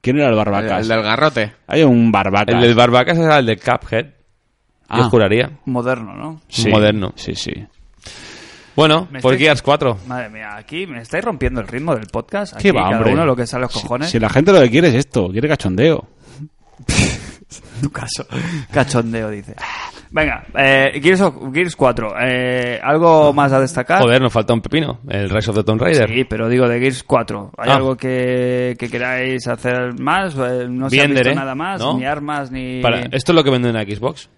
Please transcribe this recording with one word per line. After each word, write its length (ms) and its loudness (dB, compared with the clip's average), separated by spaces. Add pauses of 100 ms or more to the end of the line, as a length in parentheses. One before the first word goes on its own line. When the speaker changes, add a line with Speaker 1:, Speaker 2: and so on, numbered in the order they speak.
Speaker 1:
¿Quién 180 0
era 100 4
el 60 4
Barbacas? 360 0
Speaker 2:
El, 120 0
el 60 -4
del 140 2
garrote. 500 0 (140)
Speaker 1:
Hay 160 2
un 280 6
Barbacas. 440 2
Speaker 3:
El 60 2
del 140 6
Barbacas 420 4
era 220 4
el 60 2
de 120 0
Cuphead. 480 -4
Yo 60 -20 (800)
Speaker 1:
Ah. 200 0
Speaker 3:
juraría. 400 2 (160)
Speaker 4:
Moderno, 500 -4
¿no? 320 -14
Speaker 1:
Sí. 220 -2
Speaker 3:
Moderno. 460 2
Speaker 1:
Sí, 180 -10
sí. 180 -10 (1200)
Speaker 3:
Bueno, 340 4
Speaker 4:
Me 120 -12
Speaker 3:
pues 140 4
Speaker 4:
estoy 100 2
Speaker 3:
Gears 160 4
cuatro. 440 0
Speaker 4:
Madre 240 -8
mía, 280 -16
aquí 280 -12
me 160 -14
estáis 220 -6
rompiendo 380 -4
el 60 -10
ritmo 280 -4
del 120 -10
podcast. 500 -8
Speaker 1:
¿Qué 120 2
Speaker 4:
Aquí 80 2
Speaker 1:
va, 60 2
Speaker 4:
cada 140 2
Speaker 1:
hombre? 160 2
Speaker 4:
uno 120 2
lo 100 2
que 120 -4
sale 160 -4
a 40 -4
los 60 -8
Speaker 1:
Si, 80 -6
Speaker 4:
cojones. 280 -4
Speaker 1:
si 100 0
la 100 2
gente 220 4
lo 80 8
que 100 6
quiere 200 4
es 60 2
esto, 360 0
quiere 160 -2
cachondeo. 580 0 (800)
Speaker 4:
<laughs> 300 0 (680)
Tu 100 -4
caso. 340 -10 (460)
Cachondeo, 580 -2
dice. 240 -12 (580)
Venga, 340 -2 (120)
eh, 440 2
Gears 200 4
of, 140 0 (180)
Gears 220 -4
cuatro. 440 0
Eh, 640 -2
¿algo 500 4
más 200 2
a 60 4
destacar? 420 0
Speaker 3:
Joder, 200 4
nos 120 0
falta 200 0
un 80 0
pepino. 460 -4
El 220 -4
Rise 220 -2
of 60 0
the 60 0
Tomb 180 0
Raider. 280 2
Speaker 4:
Sí, 160 0
pero 240 -4
digo 180 4
de 120 0
Gears 240 -2
cuatro. 540 -2
¿Hay 120 -4
Speaker 3:
Ah. 60 4
Speaker 4:
algo 200 0
que, 840 -2
que 100 -8
queráis 580 -4
hacer 520 -4
más? 360 -2
Eh, 340 -4
no 200 -4
se 80 0
ha 60 4
Speaker 3:
Bien, 80 2
Speaker 4:
visto 120 2
Speaker 3:
Dere, 120 2
Speaker 4:
nada 200 -6
más, 240 -8
Speaker 3:
¿no? 180 -2
Speaker 4:
ni 80 -4
armas, 460 -6
ni 300 -8
Speaker 3:
Para, 200 0 (100)
esto 200 -2
es 40 4
lo 80 4
que 80 2
vende 180 0
una 140 -2
Xbox. 540 -8